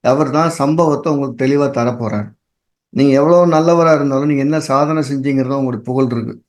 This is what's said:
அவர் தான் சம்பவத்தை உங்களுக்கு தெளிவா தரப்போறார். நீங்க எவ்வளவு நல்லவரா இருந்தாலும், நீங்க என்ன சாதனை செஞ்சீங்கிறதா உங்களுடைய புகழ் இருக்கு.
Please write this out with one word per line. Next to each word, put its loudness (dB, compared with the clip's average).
அவர் 0
தான் 0
சம்பவத்தை 0
உங்களுக்கு -4
தெளிவா 0
தரப்போறார். -4
நீங்க 2
எவ்வளவு 4
நல்லவரா 4
இருந்தாலும், -2
நீங்க 0
என்ன 0
சாதனை 0
செஞ்சீங்கிறதா -2
உங்களுடைய -4
புகழ் -2
இருக்கு. -6